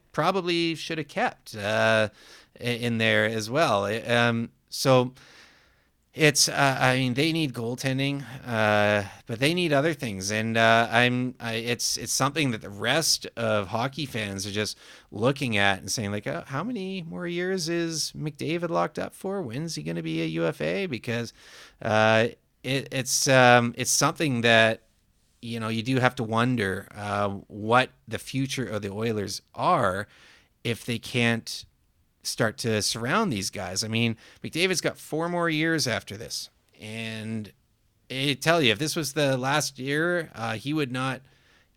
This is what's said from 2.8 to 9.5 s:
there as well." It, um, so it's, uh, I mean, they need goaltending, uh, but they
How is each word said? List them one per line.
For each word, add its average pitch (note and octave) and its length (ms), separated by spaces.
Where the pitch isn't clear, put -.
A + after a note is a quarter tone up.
there G#2+ 280
as A2 260
well." B2 340
It, G#2+ 240
um, A#2 400
so B2+ 440
it's, D3 380
uh, C#3 320
I B2+ 160
mean, C3 160
they D#3 180
need D#3+ 220
goaltending, C3+ 720
uh, G#2 580
but A2 120
they D3 140